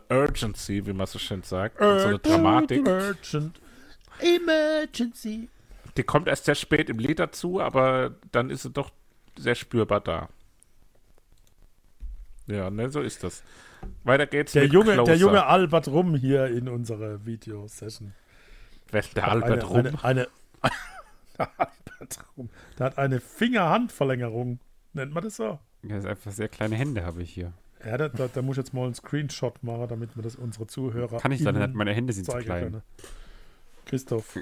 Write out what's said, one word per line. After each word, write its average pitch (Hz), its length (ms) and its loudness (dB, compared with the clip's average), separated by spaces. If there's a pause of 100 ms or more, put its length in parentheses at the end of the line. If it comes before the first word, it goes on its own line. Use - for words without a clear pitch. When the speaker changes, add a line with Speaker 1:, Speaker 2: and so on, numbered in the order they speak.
Speaker 1:
Urgency, 113 760 0
wie 101 80 -4
man 95 140 -2
so - 100 -12
schön 98 260 -6
sagt, 95 360 -4
und 208 80 6 (120)
so 196 80 2
eine 202 100 2
Speaker 2:
Urgent, - 80 -8
Speaker 1:
Dramatik. 311 640 4
Speaker 2:
urgent, 185 760 -2 (580)
emergency. 311 1300 0 (460)
Speaker 1:
Die - 80 0
kommt - 240 2
erst - 180 -2
sehr 147 100 4
spät - 340 2
im 113 100 -4
Lied 147 200 0
dazu, 180 420 -2
aber 131 540 2 (160)
dann 123 200 0
ist 135 120 -8
sie 127 60 -8
doch 131 220 -6 (460)
sehr 120 180 0
spürbar 104 460 0
da. 82 280 -4 (2250)
Ja, 98 240 -4
ne, 113 200 -4
so 143 120 -4
ist 113 220 -8
das. 87 200 -8 (600)
Weiter 139 240 4
geht's 143 260 -2
Speaker 2:
Der 143 100 8
Speaker 1:
mit 143 100 6
Speaker 2:
Junge, 208 120 10 (100)
der 120 80 6
Speaker 1:
Closer. 165 120 8
Speaker 2:
junge 190 300 8
Albert 165 440 4
Rum 165 260 4
hier 131 320 2
in 123 220 -2
unserer 110 560 -8
Videosession. 107 880 -12 (760)
Speaker 1:
Wer 107 120 2
ist - 160 -10
der 95 80 0
Speaker 2:
Hat 87 60 2 (120)
Speaker 1:
Albert 117 80 2
Speaker 2:
eine, 117 140 2
Speaker 1:
Rum? 92 200 4
Speaker 2:
eine, 147 180 -4
eine 127 240 2 (340)
<laughs> - 840 -6 (100)
Albert - 600 -8 (180)
Rum. 120 120 -14 (300)
Der 127 60 0
hat 131 120 -4
eine 135 220 0
Fingerhandverlängerung. 135 1400 0 (340)
Nennt 143 200 -8
man 170 100 -6
das 214 120 -10
so? 208 240 -6 (240)
Speaker 3:
Ja, 104 120 -10
das 98 100 -6
ist 95 40 -6
einfach 101 220 -10
sehr 107 160 -6
kleine 107 280 -4
Hände 120 300 -4
habe 87 160 -8
ich 82 100 -10
hier. 87 220 -10 (320)
Speaker 2:
Ja, 110 120 -6
da, 151 120 -2
da, 127 180 -4
da 127 140 -6
muss 131 160 -4
ich 135 60 -4
jetzt - 100 -12
mal 127 120 -4
einen 120 100 -6
Screenshot - 680 -6
machen, 117 260 -6
damit 117 260 -10
wir 113 80 -10
das 117 120 -10
unsere 117 320 -10
Zuhörer 120 520 -6
Speaker 3:
Kann 135 120 0
ich 127 100 -2
leider 104 260 2
nicht, - 80 -6
meine 104 180 0
Hände 120 200 -2
sind 95 120 -6
zu - 60 -6
Speaker 2:
zeigen 120 140 -6
Speaker 3:
klein. 87 180 -4
Speaker 2:
können. 107 200 -8 (1040)
Christoph, 123 560 -4